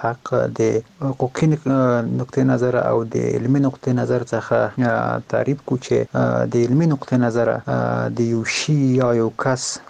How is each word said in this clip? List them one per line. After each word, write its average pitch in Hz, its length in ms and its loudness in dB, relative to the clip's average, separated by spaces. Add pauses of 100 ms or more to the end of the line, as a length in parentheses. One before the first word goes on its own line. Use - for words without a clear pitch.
حق 120 300 -4
د 120 260 -2 (400)
حقوقي 131 460 -2
نق-، 156 220 0 (500)
نقطې 127 200 -4
نظر 123 380 2
او 120 280 0
د 113 120 -8
علمي 120 440 0
نقطې 135 280 -2
نظر 123 340 0
څخه، 117 340 -2 (240)
ا، 117 380 0 (100)
تعریف 117 280 0 (120)
کړو 131 80 -2
چې، - 160 -6 (220)
ا، 120 300 0
د 120 120 -2
علمي 127 300 4
نقطې 143 260 0
نظر، 117 360 2
ا، 120 600 -2
د 117 120 -4
یو 117 240 0
شي 135 520 2
یا 127 160 2
یو 113 240 2
کس، - 420 -4 (120)